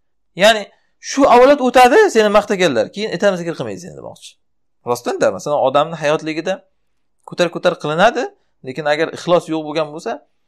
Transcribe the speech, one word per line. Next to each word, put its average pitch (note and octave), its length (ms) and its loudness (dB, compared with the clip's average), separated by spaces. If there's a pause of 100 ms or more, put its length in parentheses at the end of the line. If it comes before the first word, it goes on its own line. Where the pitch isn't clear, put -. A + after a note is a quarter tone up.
(360)
Ya'ni G#3 260 2 (420)
shu - 220 -4
avlod B3+ 340 6
o'tadi, B3+ 380 4 (120)
seni G#3+ 180 2
maqtaganlar, F3+ 640 0
keyin G#3 180 -8
aytamiz, F#3 300 0
zikr E3+ 140 -8
qilmaydi G#2+ 260 -10
seni, E2+ 160 -20
demoqchi. - 340 -20 (560)
Rostdan-da, B2+ 440 -4
masalan, G2+ 280 -4
odamni D3 440 0
hayotligida D#3 520 -4 (720)
ko'tar-ko'tar E3+ 520 -2
qilinadi, F3+ 440 0 (420)
lekin C3 200 -10
agar D3+ 240 0
ixlos E3+ 380 -2
yo'q D#3+ 160 -6
bo'lgan D3+ 300 -6
bo'lsa, E3+ 200 -10 (360)